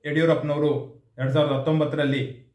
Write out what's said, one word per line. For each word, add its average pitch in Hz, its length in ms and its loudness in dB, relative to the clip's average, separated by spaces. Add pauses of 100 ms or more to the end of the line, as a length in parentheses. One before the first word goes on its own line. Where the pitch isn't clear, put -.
ಯಡಿಯೂರಪ್ಪನವರು 147 880 0 (240)
ಎರಡ್ 131 140 -2
ಸಾವಿರದ 147 200 2
ಹತ್ತೊಂಬತ್ತರಲ್ಲಿ 143 1040 -2